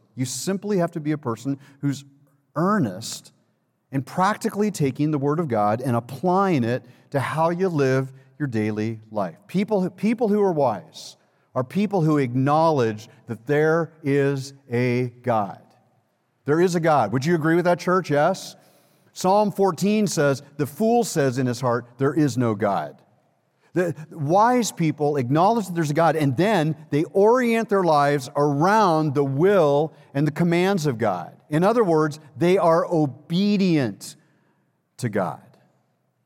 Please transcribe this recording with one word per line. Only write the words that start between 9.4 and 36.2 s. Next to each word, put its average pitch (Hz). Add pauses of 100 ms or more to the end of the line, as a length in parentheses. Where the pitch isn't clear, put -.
People, 190
people 226
who 208
are 190
wise 120 (380)
are 131
people 190
who 156
acknowledge 131 (180)
that 110
there 156 (100)
is 139 (180)
a 123 (160)
God. 104 (840)
There 156
is 175
a 175
God. 143
Would 127
you 175
agree 165
with 175
that, 175
church? 180
Yes? 151 (560)
Psalm 202
fourteen 196
says, 143 (140)
"The 147
fool 226
says 139
in 127
his 120
heart, 120 (120)
'There 139
is 147
no 117
God.'" 92 (720)
The 170 (160)
wise 202
people 147
acknowledge 175
that 180
there's 165
a 143
God, 160
and 139
then 165 (140)
they 147
orient 226
their 196
lives 143
around 156
the 143
will 151 (220)
and 143
the 151
commands 175
of 127
God. 90 (140)
In 156
other 233
words, 156 (160)
they 175
are 165
obedient 165 (800)
to 123
God. 90 (840)